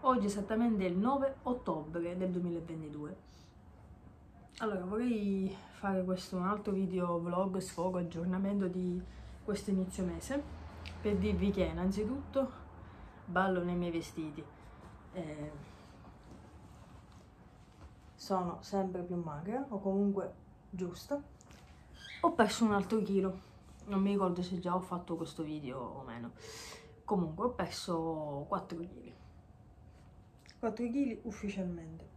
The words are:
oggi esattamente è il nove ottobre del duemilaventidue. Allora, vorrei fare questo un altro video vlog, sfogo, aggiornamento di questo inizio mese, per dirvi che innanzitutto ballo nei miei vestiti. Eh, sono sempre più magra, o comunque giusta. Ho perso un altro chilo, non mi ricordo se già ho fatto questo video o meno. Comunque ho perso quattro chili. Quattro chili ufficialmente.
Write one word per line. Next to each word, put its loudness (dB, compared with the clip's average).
oggi 6
esattamente 2
è 4
il 2
nove 4
ottobre -2
del 0
duemilaventidue. -4
Allora, 0
vorrei 2
fare 0
questo -2
un 2
altro 2
video 2
vlog, 2
sfogo, 0
aggiornamento 2
di 0
questo -2
inizio 2
mese, -2
per 4
dirvi 4
che 4
innanzitutto 0
ballo 4
nei 2
miei 2
vestiti. -4
Eh, -6
sono 0
sempre 0
più -2
magra, -2
o -4
comunque 4
giusta. -4
Ho 6
perso 6
un 8
altro 4
chilo, 2
non 2
mi 6
ricordo 4
se -2
già 0
ho 4
fatto -4
questo -6
video -4
o -8
meno. -8
Comunque 2
ho 6
perso -2
quattro -2
chili. -10
Quattro 0
chili 2
ufficialmente. -4